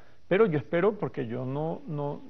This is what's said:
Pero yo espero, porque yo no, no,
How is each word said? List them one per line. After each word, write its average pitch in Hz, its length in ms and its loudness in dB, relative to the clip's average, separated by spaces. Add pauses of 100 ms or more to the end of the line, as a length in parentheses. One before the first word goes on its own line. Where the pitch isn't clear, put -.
(260)
Pero 202 200 6
yo 160 100 4
espero, 175 420 2
porque 135 280 -4
yo 123 180 -4
no, 151 420 -2
no, 147 440 -4